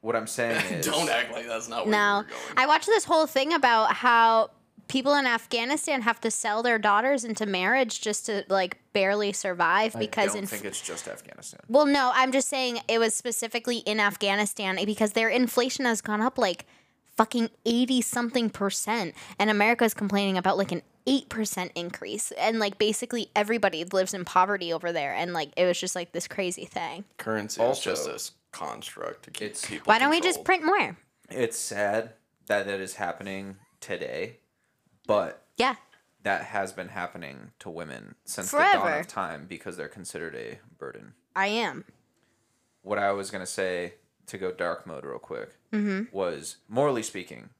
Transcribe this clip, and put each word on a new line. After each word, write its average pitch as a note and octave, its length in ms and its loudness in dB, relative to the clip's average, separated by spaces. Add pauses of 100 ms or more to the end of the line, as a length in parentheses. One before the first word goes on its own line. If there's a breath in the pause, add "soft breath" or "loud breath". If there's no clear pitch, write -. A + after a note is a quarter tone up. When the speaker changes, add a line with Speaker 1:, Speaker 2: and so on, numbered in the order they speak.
Speaker 1:
What A#2 160 -2
I'm A2+ 100 0
Speaker 2:
<laughs> - 120 -8
Speaker 1:
saying A#2 220 0 (120)
is - 140 -2
Speaker 2:
Don't D#3+ 240 0
act A#2+ 220 0
like A#3 140 -8
that's A#2 220 -6
not A3+ 180 -4
where G#3+ 60 2
Speaker 3:
No. G3+ 280 4
Speaker 2:
you G#3+ 40 -8
were - 60 -16
going. - 120 -10 (140)
Speaker 3:
I B3+ 100 4
watched D#4 200 4
this G#4+ 180 4
whole D#4+ 220 4
thing C#4 260 0
about A#3+ 400 4
how A3+ 580 6 (380)
people C4+ 260 2
in C#4 120 4
Afghanistan B3 760 0
have A3+ 200 0
to A3+ 80 0
sell A3 320 -2
their A#3 160 4
daughters A3 460 4
into A3 220 -2
marriage G#3 540 2
just - 260 -4
to, G3+ 220 -2
like, F#3+ 300 0 (140)
barely G3+ 400 2
survive F#3+ 640 2
Speaker 1:
I A3+ 60 -6
Speaker 3:
because G#3+ 320 0
Speaker 1:
don't G#3 100 -4
Speaker 3:
inf- G3 80 -6
Speaker 1:
think - 140 -8
it's - 160 -8
just - 260 -10
Afghanistan. - 640 -16
Speaker 3:
Well, C#4+ 180 6
no, C#4 280 4
I'm C4 180 4
just C4 160 2
saying B3+ 400 -2
it A3+ 100 4
was A3+ 160 4
specifically A#3 640 -4
in G#3+ 220 0
Afghanistan G3+ 840 0
because G#3 280 0
their A3+ 160 2
inflation B3 560 2
has A#3 160 2
gone G#3+ 200 -2
up, A#3+ 160 0
like, F#3+ 300 0 (500 soft breath)
fucking A3+ 340 4 (160)
eighty-something A#3+ 840 2
percent, G3+ 640 -2 (240 loud breath)
and G#3 120 4
America's A3 440 4
complaining G3+ 420 0
about, F#3 220 4
like, G3 140 0
an F3 100 -4 (240)
eight C4 220 0
percent G#3 460 -6
increase, F3 580 -8
and, A3+ 260 0
like, G3+ 200 0
basically G#3+ 580 -2
everybody G3+ 480 0
lives F#3+ 300 0
in F3+ 100 -6
poverty F#3 480 2
over E3 200 -2
there, C#3+ 220 -2
and, F3 180 -2
like, D#3 240 -4
it F3 80 6
was F3 140 2
just, F#3 160 -4
like, F3 180 -8
this F3 140 -6
crazy F3+ 380 -6
thing. E3+ 400 -8 (140)
Speaker 2:
Currency A2 440 -2
is C3 160 2
just E2+ 240 -2
Speaker 1:
Also, C#2+ 100 -4
Speaker 2:
a - 40 -8
s-, - 140 -10 (200)
construct - 760 -10
to - 60 -20
keep - 200 -8
Speaker 1:
It's - 160 -10
Speaker 2:
people - 200 -10
Speaker 3:
Why A3 120 8
don't C#4 120 4
we E4 100 4
just F4+ 180 0
Speaker 2:
controlled. - 80 -12
Speaker 3:
print F#4 180 2
more? D#4+ 320 0 (340)
Speaker 1:
It's A#2+ 280 -2
sad G#2+ 560 -2 (320)
that F#2 200 0
that G2 140 -4
is F#2+ 140 -8
happening G2 600 -8 (240)
today, D#2+ 580 -8 (680)
but G2+ 360 0 (160)
Speaker 3:
Yeah. B3+ 160 2 (480)
Speaker 1:
that G2 240 -2
has G2 260 -4
been F2+ 180 -10
happening E2 680 -10
to - 100 -16
women D2 460 -12 (100)
since - 280 -8
the C#4+ 60 2
dawn F#4+ 220 6
Speaker 3:
Forever. D#3 200 0
Speaker 1:
of - 80 -10
time E2 380 -6
because F2+ 300 -12
they're F#2 120 -10
considered E2 480 -12
a A1+ 240 -12 (180)
burden. - 360 -14 (220)
Speaker 3:
I G3 120 0
am. G#3 360 -4 (1000)
Speaker 1:
What G2+ 160 -4
I G2+ 140 2
was G2 180 -4
gonna F#2+ 160 -8
say, F2+ 480 -4 (320)
to G#2 120 -12
go F#2 140 -4
dark F2 340 -6
mode D#2 180 -12
real C2 140 -10
quick, - 380 -12 (160)
Speaker 3:
Mm-hmm. G#3 420 -4
Speaker 1:
was, F3+ 440 -4 (100)
morally B2+ 340 0
speaking D#2 460 -12 (120)